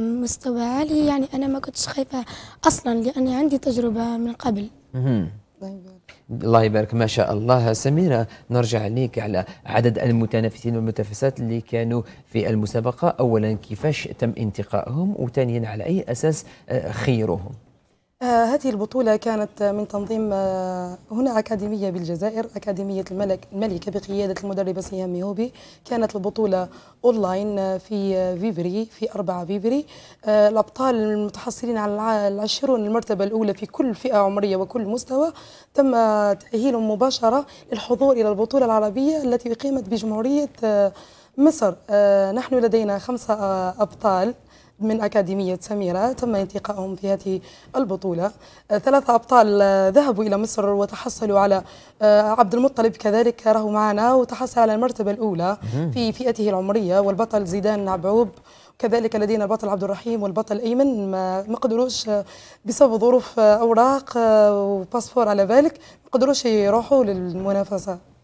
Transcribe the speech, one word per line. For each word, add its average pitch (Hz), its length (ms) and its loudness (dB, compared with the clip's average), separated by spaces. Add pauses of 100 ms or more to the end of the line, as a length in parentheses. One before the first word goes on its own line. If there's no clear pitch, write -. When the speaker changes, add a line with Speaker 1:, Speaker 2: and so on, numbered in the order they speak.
(220)
Speaker 1:
مستوى 240 400 -2
عالي، 294 440 0
يعني 277 280 0
أنا 269 120 -2
ما 269 120 -2
كنتش - 300 -6
خايفة 262 360 -4 (420)
أصلًا 247 280 2
لأني 254 420 0
عندي 285 220 2
تجربة 233 460 -2
من 233 280 -4
قبل. 214 360 -4 (260)
Speaker 2:
مهم. 120 360 0 (320)
Speaker 3:
الله 190 100 -12
يبارك. 185 720 -14
Speaker 2:
الله 113 180 6
يبارك، 107 320 0
ما 113 120 2
شاء 107 260 0
الله. 113 400 2
سميرة، 139 540 2 (240)
نرجع 117 360 0
ليك 117 320 -2
على 101 260 -2 (220)
عدد 113 320 2
المتنافسين 117 760 0
والمتنافسات 113 640 -4
اللي 113 200 -4
كانوا 117 420 -2 (240)
في 104 240 -2
المسابقة. 113 580 0
أولًا 110 440 0
كيفاش - 560 -4 (100)
تم 117 200 0
انتقائهم؟ 123 800 -4
وثانيًا 120 500 -2
على 107 160 -8
أي 185 240 -2
أساس، 151 360 -2 (240)
آه، 107 240 -4
خيروهم؟ 110 600 -2 (680)
Speaker 3:
آه، 233 220 4
هذه 262 260 0
البطولة 214 460 0
كانت 214 460 -4
من 208 260 -2
تنظيم، 214 440 -4
آه، 185 680 -4 (120)
هنا 233 280 0
أكاديمية 208 520 -4
بالجزائر، 180 560 -4 (100)
أكاديمية 196 540 -6
الملك، 190 420 -4
الملكة 196 400 -4
بقيادة 196 420 -4 (100)
المدربة 190 360 -4
سيام 185 320 -6
ميهوبي. 202 400 -4 (380)
كانت 220 260 -2
البطولة 196 520 -2 (360)
أونلاين، 208 540 0
آه، 190 200 -2
في، 196 380 -4
آه، 185 180 -2
فيفري، 185 500 -4
في 220 300 -8
أربعة 180 300 -6
فيفري. 214 420 -2 (380)
آه، 214 240 6
الأبطال 240 460 0
المتحصلين 214 840 -4
على 208 180 -2
الع-، 214 340 0
العشرون 214 580 -2
المرتبة 214 380 -2
الأولى 214 300 -2
في 214 120 -10
كل 254 280 -2
فئة 254 220 -2
عمرية 202 400 2
وكل 190 280 -4
مستوى 262 480 -2 (420)
تم 269 180 4 (400)
تأهيلهم 226 580 -2
مباشرة 247 560 0 (260)
للحضور 240 400 0
إلى 226 160 2
البطولة 226 360 2
العربية 233 580 0
التي 240 300 -2
أقيمت 262 360 -4
بجمهورية، 226 600 -2 (160)
آه، 202 280 2 (460)
مصر. 269 360 4 (160)
آه، 196 420 4
نحن 254 220 -2
لدينا 220 440 2
خمسة، 233 360 -4
آه، 190 440 -2
أبطال 202 560 0 (460)
من 220 200 0
أكاديمية 190 600 0
سميرة 202 520 -2
تم 240 220 -2
انتقائهم 196 600 -6
في 196 160 -2
هذه 190 280 -4 (360)
البطولة. 190 540 -2 (400)
آه، 208 80 2
ثلاثة 269 360 2
أبطال، 226 480 6
آه، 196 260 4
ذهبوا 220 360 4
إلى 202 140 0
مصر 214 300 -2
وتحصلوا 202 720 0
على، 196 240 4 (400)
آه، 208 200 8
عبد 214 320 4
المطلب 240 380 2
كذلك 226 540 0
راهو 214 240 2
معنا 214 440 2
وتحصل 247 460 0
على 220 140 4
المرتبة 226 360 -2
الأولى 202 480 -2 (160)
Speaker 2:
مهم. 156 160 -2
Speaker 3:
في 226 220 -2
فئته 226 360 -2
العمرية، 190 500 0
والبطل 202 480 0
زيدان 202 380 -2
نعبعوب، 190 440 0 (500)
كذلك 226 380 0
لدينا 208 280 0
البطل 214 240 -2
عبد 196 160 -2
الرحيم 208 380 -4
والبطل 202 360 -4
أيمن. 233 520 0
ما، 185 320 -2
ما 214 140 -6
قدروش، 240 520 -2
آه، 208 160 0 (400)
بسبب 226 360 4
ظروف، 240 400 2
آه، 208 140 8
أوراق، 240 640 2
آه، 214 480 4
وباسبور 202 640 -2
على 202 140 2
ذلك، 269 300 4 (320)
ما - 80 -20
قدروش 262 320 2
يروحوا 226 600 4
للمنافسة. 190 920 -4 (260)